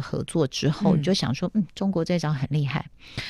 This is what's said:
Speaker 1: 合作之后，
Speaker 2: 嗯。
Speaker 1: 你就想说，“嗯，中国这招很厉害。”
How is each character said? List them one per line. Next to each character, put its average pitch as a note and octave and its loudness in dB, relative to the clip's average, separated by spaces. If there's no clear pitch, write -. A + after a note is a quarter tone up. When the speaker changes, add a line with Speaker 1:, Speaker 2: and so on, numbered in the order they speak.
Speaker 1:
合 - -4
作 D#3 0
之 - 0
后， F#3+ 4
Speaker 2:
嗯。 D#3 4
Speaker 1:
你 C#3+ 0
就 F3 2
想 - 0
说 F3 -4
，“嗯， G#3+ 2
中 G3 0
国 E3+ 0
这 F3 0
招 D#3 0
很 C#3 -2
厉 D3 0
害。” - -4